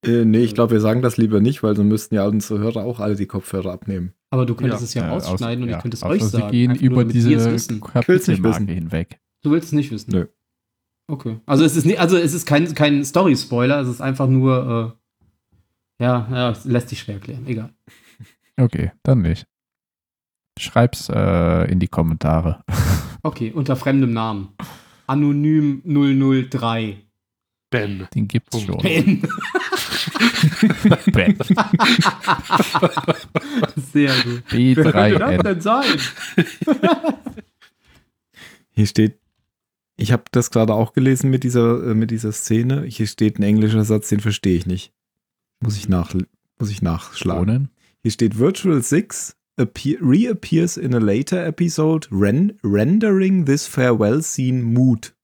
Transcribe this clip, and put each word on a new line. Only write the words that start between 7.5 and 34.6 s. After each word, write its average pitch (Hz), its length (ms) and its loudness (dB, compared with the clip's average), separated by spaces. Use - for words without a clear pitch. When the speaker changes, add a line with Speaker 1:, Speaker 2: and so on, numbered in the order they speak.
Speaker 2:
wissen. 117 260 -4
Speaker 1:
Ich - 300 -4
will's 180 200 4
nicht 95 140 2
Speaker 4:
Kapitelmarke 107 180 2
Speaker 1:
wissen. 101 80 -2
Speaker 4:
hinweg. 82 520 -6
Speaker 2:
Du 147 80 0
willst 165 180 0
es - 40 -6
nicht 147 180 0
wissen? 110 220 -10
Speaker 1:
Nö. 90 140 0
Speaker 2:
Okay. 123 380 -8
Also 143 180 4
es 151 120 2
ist 139 80 0
ni-, 196 120 2
also 180 200 2
es 170 180 0
ist 170 120 -8
kein, 156 280 2
kein 147 300 2
Story-Spoiler, 135 760 0
es 127 80 -4
ist 120 120 -8
einfach 135 280 -2
nur, 127 680 0
äh, 117 60 -2
ja, 123 260 0
ja, 123 200 -2
es - 140 -8
lässt 120 260 -2
sich - 100 -10
schwer 101 160 -10
erklären. 117 300 -12
Egal. 113 240 -8
Speaker 4:
Okay, 90 340 0
dann 131 180 4
nicht. 82 240 -2
Schreib's, - 480 0
äh, 87 640 2
in 92 80 2
die 90 80 0
Kommentare. 80 800 0
<laughs> - 60 -4
Speaker 2:
Okay, 120 280 -6
unter 139 220 -2
fremdem 135 380 0
Namen. 110 380 -6
Anonym 147 760 2
null 143 300 2
null 135 340 2
drei. 113 500 -4
Speaker 3:
Ben. 101 440 -4
Speaker 4:
Den 107 140 -2
gibt's 117 360 -4
Speaker 3:
Punkt. - 20 -8
Speaker 4:
schon. - 160 -4
Speaker 2:
Ben. - 400 2
Speaker 4:
<laughs> - 60 -4
Ben. 92 240 4
Speaker 2:
<laughs> - 60 -6
Sehr 143 200 2
gut. 120 280 -6
Speaker 4:
B 123 240 4